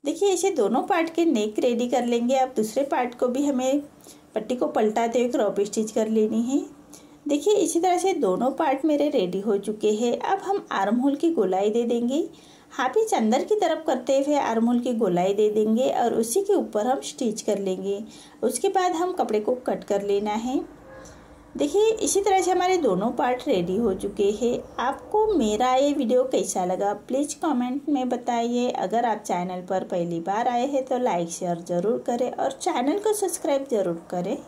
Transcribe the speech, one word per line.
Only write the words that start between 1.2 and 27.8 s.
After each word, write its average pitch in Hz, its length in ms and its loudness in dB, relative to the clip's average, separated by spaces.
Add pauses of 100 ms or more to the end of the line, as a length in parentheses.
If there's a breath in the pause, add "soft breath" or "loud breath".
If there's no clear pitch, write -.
नेक 214 340 0
रेडी 247 300 0
कर 247 160 0
लेंगे। 240 320 2
अब 262 180 0
दूसरे 220 280 0
पार्ट 262 320 -2
को 247 120 0
भी 254 180 0
हमें 262 340 0 (560 loud breath)
पट्टी 220 200 -4
को 294 140 -2
पलटाते 226 500 0
हुए 240 100 2
क्रॉप 214 320 0
स्टिच 214 300 -2
कर 220 180 0
लेनी 220 340 2
है। 269 160 0 (680 loud breath)
देखिए, 294 280 2
इसी 339 240 2
तरह 349 180 2
से 370 180 2
दोनों 240 380 2
पार्ट 294 320 0
मेरे 294 240 2
रेडी 190 300 0
हो 202 200 0
चुके 214 340 -2
हैं। 240 260 0
अब 392 200 0
हम 392 340 -4
आर्म 233 260 0
होल 277 160 2
की 330 160 0
गोलाई 196 380 2
दे 233 160 0
देंगे, 240 380 0 (480 loud breath)
हाफ - 260 -2
इंच 440 160 2
अंदर 240 300 2
की 415 120 2
तरफ 330 320 0
करते 269 320 2
हुए 294 180 2
आर्म 226 280 2
होल 240 140 2
की 247 160 -2
गोलाई 190 380 2
दे 214 160 4
देंगे 220 440 2
और 233 200 2
उसी 233 300 0
के 403 120 2
ऊपर 220 320 0
हम 262 160 0
स्टिच 220 380 -4
कर 202 180 -2
लेंगे। 196 420 -4 (420 loud breath)
उसके 247 260 0
बाद 370 240 2
हम 359 200 -2
कपड़े 220 260 -2
को 247 160 0 (120)
कट 190 160 -4
कर 202 200 -2
लेना 202 300 0
है। 254 300 -4 (920 loud breath)
देखिए, 381 400 2
इसी 392 260 0
तरह 381 200 4
से 370 100 0
हमारे 359 260 2
दोनों 214 340 0
part 254 360 -2
ready 185 280 0
हो 226 200 0
चुके 202 360 0
हैं। 240 260 0 (220)
आपको 277 540 0
मेरा 247 420 2
ये 285 180 4
video 254 300 2
कैसा 214 420 -2
लगा, 196 260 0 (120)
Please 277 320 -2
comment 254 540 -2